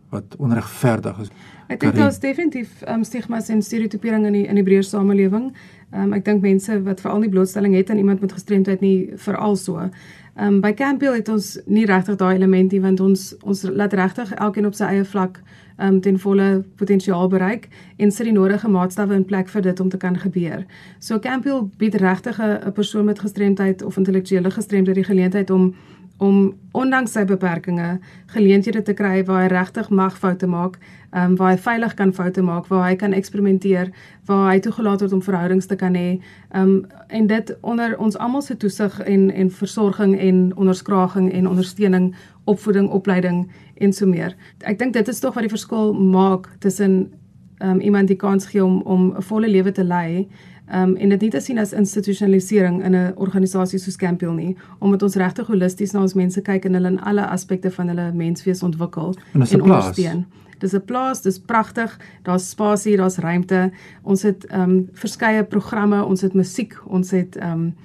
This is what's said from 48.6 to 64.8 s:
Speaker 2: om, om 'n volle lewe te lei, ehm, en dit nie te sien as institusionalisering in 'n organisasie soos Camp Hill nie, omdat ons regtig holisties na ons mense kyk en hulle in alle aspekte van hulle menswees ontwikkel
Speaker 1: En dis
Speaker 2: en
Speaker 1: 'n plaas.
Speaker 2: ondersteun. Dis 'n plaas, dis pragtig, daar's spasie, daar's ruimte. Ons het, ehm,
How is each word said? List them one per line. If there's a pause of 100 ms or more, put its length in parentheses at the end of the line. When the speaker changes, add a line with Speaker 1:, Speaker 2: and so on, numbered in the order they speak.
Speaker 2:
om,
om
'n
volle
lewe
te
lei, (380)
ehm,
en
dit
nie
te
sien
as
institusionalisering
in
'n
organisasie
soos
Camp
Hill
nie, (240)
omdat
ons
regtig
holisties
na
ons
mense
kyk
en
hulle
in
alle
aspekte
van
hulle
menswees
ontwikkel (200)
Speaker 1:
En
dis
Speaker 2:
en
Speaker 1:
'n
plaas.
Speaker 2:
ondersteun. (320)
Dis
'n
plaas,
dis
pragtig, (240)
daar's
spasie,
daar's
ruimte. (300)
Ons
het,
ehm, (100)